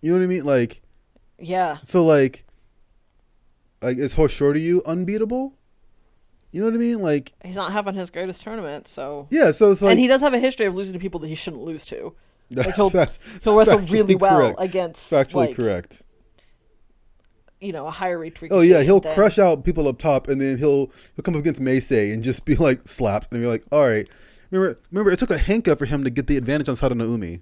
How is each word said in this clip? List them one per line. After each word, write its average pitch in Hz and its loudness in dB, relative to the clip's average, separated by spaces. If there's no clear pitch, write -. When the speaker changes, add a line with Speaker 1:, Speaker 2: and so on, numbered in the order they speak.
Speaker 1:
You 160 -2
know 180 4
what 185 2
I 180 -2
mean? 180 -4
Like, 131 0
Speaker 2:
Yeah. 175 -4
Speaker 1:
so, 175 2
like, 143 2
like, 127 -4
is 139 -4
Hoshoryu 156 2
unbeatable? 214 -4
You 170 -8
know 214 0
what 226 -2
I 233 -2
mean? 233 -2
Like, 151 -2
Speaker 2:
He's 180 -12
not 185 -6
having 202 -4
his 185 -10
greatest 180 -10
tournament, 190 -12
so. 143 -12
Speaker 1:
Yeah, 277 4
so 214 4
it's 190 2
like, 196 4
Speaker 2:
And 190 4
he 254 4
does 262 4
have 277 0
a 240 2
history 254 -2
of 185 -4
losing 190 -10
to 180 -8
people 180 -10
that 156 -12
he 156 -8
shouldn't 156 -12
lose 156 -12
to. - -14
Speaker 1:
<laughs> - -20
Speaker 2:
Like, 131 -2
he'll, 196 2
Speaker 1:
Fact-, 180 0
Speaker 2:
he'll 208 4
wrestle 220 6
Speaker 1:
factually 180 -4
Speaker 2:
really 202 4
well 190 4
Speaker 1:
correct. 123 2
Speaker 2:
against, 180 -6
Speaker 1:
Factually 135 0
Speaker 2:
like, 156 -2
Speaker 1:
correct. 101 -6
Speaker 2:
you 196 -12
know, 151 -10
a 165 -10
higher 180 -6
reach 160 -14
Speaker 1:
Oh, 190 4
yeah, 170 8
Speaker 2:
Ricochet 139 4
Speaker 1:
he'll 190 6
Speaker 2:
than 156 -6
Speaker 1:
crush 196 2
out 170 4
people 160 0
up 131 -2
top, 139 0
and 135 -2
then 135 -2
he'll, 139 0
he'll - -12
come 180 -2
up 151 -2
against 151 -2
Meisei 127 0
and 113 -6
just 123 -4
be, 143 2
like, 135 0
slapped, 107 -4
and 120 -6
be 117 -2
like, 117 -2
"All 147 4
right." 110 0
Remember, 185 -2
remember, 196 0
it 180 -2
took 254 -2
a 175 -2
Henka 185 0
for 147 -4
him 139 -4
to 131 -2
get 127 -6
the 143 0
advantage 135 -4
on 135 -2
Sato 127 -2
Noumi. 110 -6